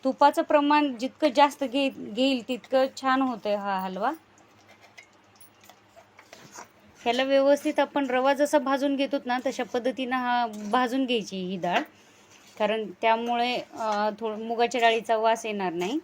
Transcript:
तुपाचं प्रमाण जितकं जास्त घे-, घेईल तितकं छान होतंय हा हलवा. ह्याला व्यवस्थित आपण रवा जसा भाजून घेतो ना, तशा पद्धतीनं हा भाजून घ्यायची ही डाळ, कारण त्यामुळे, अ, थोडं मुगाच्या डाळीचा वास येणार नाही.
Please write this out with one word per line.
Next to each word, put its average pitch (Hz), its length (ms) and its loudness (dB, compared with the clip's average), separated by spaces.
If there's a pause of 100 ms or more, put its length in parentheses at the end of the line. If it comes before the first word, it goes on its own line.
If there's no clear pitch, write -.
तुपाचं 285 380 4
प्रमाण 294 560 2
जितकं 262 380 -2
जास्त 285 280 4
घे-, 269 500 -4
घेईल 254 340 0
तितकं 262 380 0 (160)
छान 262 200 2
होतंय 214 340 -2
हा 196 240 -4
हलवा. 190 320 -4 (3000)
ह्याला 240 220 0
व्यवस्थित 277 560 4
आपण 277 280 0
रवा 254 260 2
जसा 285 240 2
भाजून 277 380 0
घेतो 269 300 -2
ना, 247 200 -2
तशा 254 180 -4
पद्धतीनं 254 520 -4
हा 247 320 0
भाजून 226 580 0
घ्यायची 226 320 -4
ही 185 200 -6
डाळ, 175 220 0 (800)
कारण 214 320 -2 (100)
त्यामुळे, 240 560 0 (160)
अ, 214 360 -2 (100)
थोडं 220 200 -6
मुगाच्या 233 420 -2
डाळीचा 226 360 2
वास 226 280 0
येणार 202 280 -4
नाही. 190 300 -4